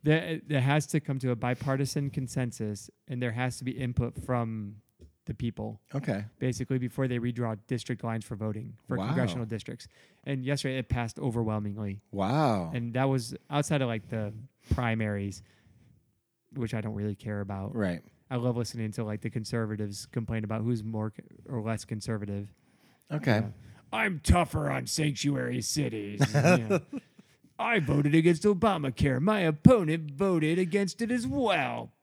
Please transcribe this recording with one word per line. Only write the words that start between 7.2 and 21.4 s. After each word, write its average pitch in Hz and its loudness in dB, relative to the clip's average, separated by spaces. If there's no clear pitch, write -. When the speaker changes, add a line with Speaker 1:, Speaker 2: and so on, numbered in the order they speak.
Speaker 1:
district 120 -4
lines 113 -2
for - -8
voting 107 -6
for 127 -2
Speaker 2:
Wow. - -2
Speaker 1:
congressional 123 0
districts. 113 -8
And 135 -4
yesterday, 135 0
it 123 -6
passed 117 -2
overwhelmingly. 107 -2
Speaker 2:
Wow. 101 2
Speaker 1:
And 117 -4
that 127 2
was 127 0
outside 143 2
of, 127 2
like, 113 -4
the 107 -4
primaries, 107 0
which 120 -4
I 110 -2
don't 107 -6
really 104 -2
care 104 -6
about. 98 -6
Speaker 2:
Right. 92 0
Speaker 1:
I 131 -2
love 120 0
listening 113 -4
to, 113 -4
like, 107 -4
the 110 -6
conservatives 107 -4
complain 113 -4
about 110 -2
who's 117 0
more 110 -4
c-, - -16